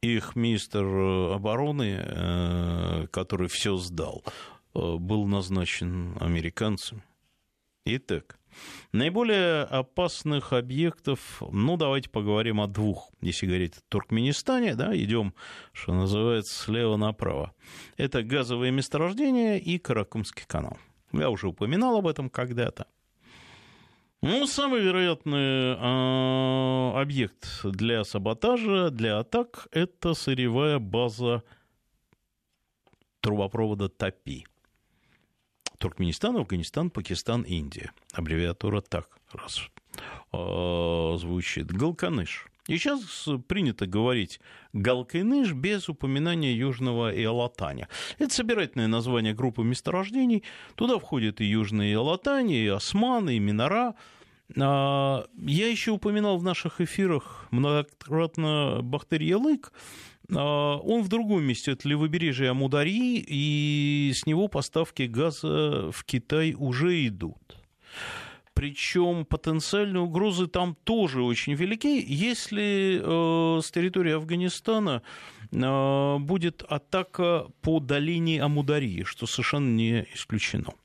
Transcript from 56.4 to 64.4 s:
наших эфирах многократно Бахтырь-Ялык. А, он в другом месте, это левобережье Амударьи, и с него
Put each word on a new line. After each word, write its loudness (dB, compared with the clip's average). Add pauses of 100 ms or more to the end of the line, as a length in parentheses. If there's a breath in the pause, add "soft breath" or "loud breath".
наших -2
эфирах -2
многократно 0
Бахтырь-Ялык. 0 (640 loud breath)
А, 2
он 2
в -4
другом 2
месте, 0
это -2
левобережье 2
Амударьи, 2
и 2
с -4
него 2